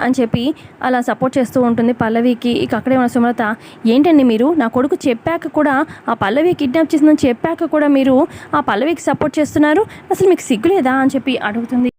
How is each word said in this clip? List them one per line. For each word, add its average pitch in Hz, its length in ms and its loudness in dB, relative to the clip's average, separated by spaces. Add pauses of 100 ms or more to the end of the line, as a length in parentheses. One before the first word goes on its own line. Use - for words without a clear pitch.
అని 247 200 0
చెప్పి 233 240 -2 (380)
అలా 254 180 0
సపోర్ట్ 254 380 -4
చేస్తూ 254 240 0
ఉంటుంది 233 300 0
పల్లవికి. 233 580 -2
ఇక 240 240 -2
అక్కడే 254 220 -2
ఉన్న 254 100 2
సుమలత, 240 500 -2 (300)
"ఏంటండి 285 360 4
మీరు, 240 360 2
నా 233 100 0
కొడుకు 262 300 -2 (100)
చెప్పాక 330 380 -4
కూడా, 294 300 0 (320)
ఆ 233 60 -2
పల్లవి 277 400 0
కిడ్నాప్ 302 400 -2
చేసిందని 302 340 4
చెప్పాక 320 360 -2
కూడా 302 220 0
మీరు 269 300 2 (380)
ఆ 294 60 2
పల్లవికి 262 400 -2
సపోర్ట్ 302 380 -2
చేస్తున్నారు, 302 460 2 (260)
అసలు 381 180 2
మీకు 349 140 2
సిగ్గు 226 260 -2
లేదా?" 320 240 2
అని 269 240 2
చెప్పి 254 200 -2
అడుగుతుంది. 240 640 -2